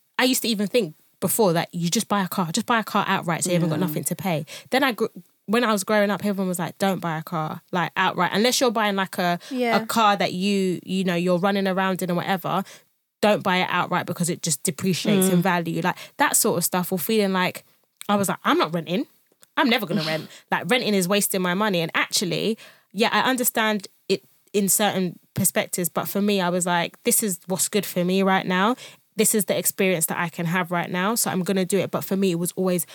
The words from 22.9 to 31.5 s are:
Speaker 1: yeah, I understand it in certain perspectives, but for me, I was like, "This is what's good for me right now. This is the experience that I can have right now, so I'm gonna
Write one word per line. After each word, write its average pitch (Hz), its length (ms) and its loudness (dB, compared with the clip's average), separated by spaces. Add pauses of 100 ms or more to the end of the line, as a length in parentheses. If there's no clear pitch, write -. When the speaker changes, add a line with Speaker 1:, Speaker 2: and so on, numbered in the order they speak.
Speaker 1:
yeah, 208 180 2
I 208 120 2
understand 226 680 0 (200)
it - 140 0 (300)
in 202 160 2
certain 190 500 0 (160)
perspectives, - 540 -2
but - 200 -4
for 202 120 -2
me, 202 220 2
I 175 80 0
was 175 160 0
like, 175 380 -2
"This 240 180 2
is 202 240 -2
what's 180 240 -2
good 202 160 0
for 175 180 -2
me 185 180 2
right 190 240 2
now. 190 300 2 (400)
This 214 180 2
is 214 120 0
the - 120 0
experience 185 480 0
that - 120 -4
I 175 100 -2
can 175 180 -6
have 175 240 0
right 175 180 -2
now, 190 280 -2
so - 120 0
I'm 185 140 0
gonna 190 220 0